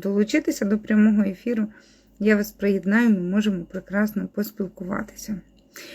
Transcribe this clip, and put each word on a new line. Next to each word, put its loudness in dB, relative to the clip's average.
долучитися 0
до 0
прямого 4
ефіру. -4
Я 4
вас -2
приєднаю, 2
ми 2
можемо 0
прекрасно -4
поспілкуватися. -8